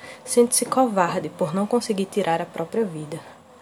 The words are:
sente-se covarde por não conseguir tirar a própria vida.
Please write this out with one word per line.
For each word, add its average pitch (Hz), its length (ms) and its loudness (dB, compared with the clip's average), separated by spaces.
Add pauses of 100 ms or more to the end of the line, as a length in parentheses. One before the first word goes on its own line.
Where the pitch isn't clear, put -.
(240)
sente-se 240 420 4
covarde 190 640 2
por 170 260 -2
não 202 100 0
conseguir 208 400 0
tirar 165 340 0
a 170 60 -6
própria 165 400 -4
vida. 156 340 -8 (420)